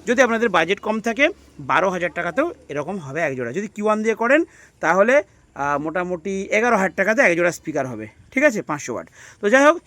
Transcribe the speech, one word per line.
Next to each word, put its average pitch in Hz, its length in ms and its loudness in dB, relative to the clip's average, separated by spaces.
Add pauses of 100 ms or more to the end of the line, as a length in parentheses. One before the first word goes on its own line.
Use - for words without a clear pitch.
যদি 240 140 2
আপনাদের 233 280 2
বাজেট 175 300 0
কম 220 200 -4
থাকে 233 300 0 (300)
বারো 147 300 2
হাজার 175 260 -4
টাকাতেও 175 380 -2 (160)
এরকম 147 280 -6
হবে 147 240 -8
এক 143 140 -2
জোড়া। 123 160 -6
যদি 196 160 -6
কিউ 208 180 -8
ওয়ান 214 180 0
দিয়ে 220 120 0
করেন 262 280 2 (360)
তাহলে, 208 440 4 (320)
আহ, 143 260 -2
মোটামুটি 185 680 -6
এগারো 226 260 2
হাজার 185 180 2
টাকাতে 220 260 2
এক 180 160 4
জোড়া 175 140 2
স্পিকার 147 360 -6
হবে, 110 200 -10 (240)
ঠিক 262 120 0
আছে? 233 180 2
পাঁচশো 143 320 -6
ওয়াট। 85 160 -10 (320)
তো 208 80 0
যাই 262 140 6
হোক, 330 240 4